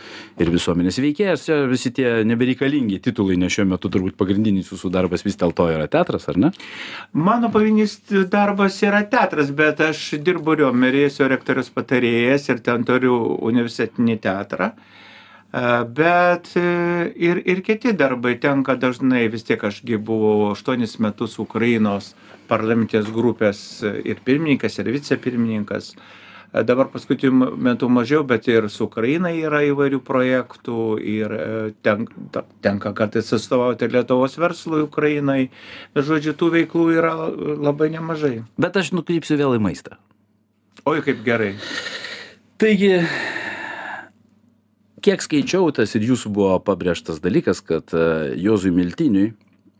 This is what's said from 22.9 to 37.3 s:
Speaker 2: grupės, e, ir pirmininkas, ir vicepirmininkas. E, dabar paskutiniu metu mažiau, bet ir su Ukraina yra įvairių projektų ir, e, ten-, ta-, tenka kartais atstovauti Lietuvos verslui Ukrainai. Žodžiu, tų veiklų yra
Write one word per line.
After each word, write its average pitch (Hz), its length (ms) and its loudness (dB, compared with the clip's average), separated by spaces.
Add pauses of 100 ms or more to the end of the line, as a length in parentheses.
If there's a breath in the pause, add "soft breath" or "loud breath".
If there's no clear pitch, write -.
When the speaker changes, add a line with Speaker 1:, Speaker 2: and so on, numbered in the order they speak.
Speaker 2:
grupės, 110 540 0 (160)
e, 104 160 -4 (100)
ir 107 160 -6
pirmininkas, 135 560 0
ir 104 160 -4
vicepirmininkas. 117 1000 -4 (520 loud breath)
E, - 160 0
dabar 127 300 2
paskutiniu 131 600 0
metu 123 340 0
mažiau, 123 340 2
bet 127 240 0
ir 110 220 4
su - 160 -4
Ukraina 151 480 -2
yra 151 320 0
įvairių 139 400 0
projektų 127 720 -2 (240)
ir, 107 320 -4
e, 107 160 -6 (320)
ten-, 110 240 0 (240)
ta-, - 160 -6 (160)
tenka 101 320 0
kartais 107 400 -2
atstovauti 123 560 0
Lietuvos 127 480 0
verslui 160 480 -2
Ukrainai. 143 640 0 (440 loud breath)
Žodžiu, 147 440 0
tų 170 160 2
veiklų 165 400 2
yra 165 220 2 (400)